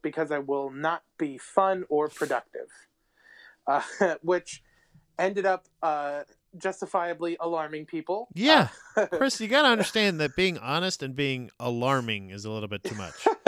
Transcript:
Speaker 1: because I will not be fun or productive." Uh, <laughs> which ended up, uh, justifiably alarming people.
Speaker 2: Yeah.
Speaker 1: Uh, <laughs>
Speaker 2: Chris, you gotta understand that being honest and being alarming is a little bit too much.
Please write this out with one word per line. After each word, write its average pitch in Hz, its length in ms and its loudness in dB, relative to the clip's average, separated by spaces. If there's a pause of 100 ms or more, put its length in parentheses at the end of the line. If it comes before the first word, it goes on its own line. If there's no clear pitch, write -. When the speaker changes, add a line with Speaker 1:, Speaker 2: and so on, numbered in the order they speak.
Speaker 1:
because 151 280 -2
I 147 80 0
will 139 300 -2
not 151 340 -4 (140)
be 143 200 -4
fun 190 520 2
or 151 200 2
productive." - 580 -4 (960)
Uh, 135 160 2 (200)
<laughs> 196 200 2
which 170 400 0 (560)
ended 190 280 0
up, 185 200 2 (160)
uh, 147 420 -2 (340)
justifiably 175 800 -4
alarming 156 460 -4
people. 175 480 -6
Speaker 2:
Yeah. 240 340 6 (280)
Speaker 1:
Uh, 208 100 4
<laughs> - 60 -6
Speaker 2:
Chris, 208 300 0
you 214 60 -2
gotta 277 220 6
understand 208 500 2
that 147 160 0
being 185 240 2
honest 160 420 -2
and 135 140 -6
being 131 340 0 (100)
alarming 120 720 0
is 101 160 -10
a 107 60 -6
little 107 180 -4
bit 101 140 -6
too - 120 -6
much. 98 320 -6 (200)